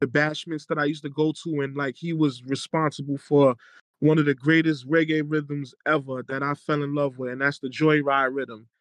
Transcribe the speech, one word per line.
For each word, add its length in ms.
the 60
bashments 600
that 120
I 80
used 160
to 80
go 240
to, 160
and, 160
like, 220
he 160
was 300
responsible 720
for 380
one 200
of 60
the 100
greatest 540
reggae 380
rhythms 480
ever 440
that 140
I 120
fell 280
in 120
love 240
with, 140
and 100
that's 160
the 100
Joyride 640
rhythm. 340